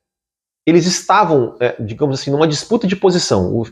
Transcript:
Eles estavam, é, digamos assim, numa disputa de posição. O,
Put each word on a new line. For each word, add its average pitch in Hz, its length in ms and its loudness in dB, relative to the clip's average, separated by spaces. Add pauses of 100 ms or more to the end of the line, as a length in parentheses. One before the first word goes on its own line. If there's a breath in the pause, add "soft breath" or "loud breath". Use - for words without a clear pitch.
(680)
Eles 165 200 4
estavam, 170 760 0
é, 120 200 -2
digamos 131 380 -4
assim, - 120 -8
numa 151 180 2
disputa 190 380 -2
de 190 100 0
posição. 127 560 0
O, 117 200 -2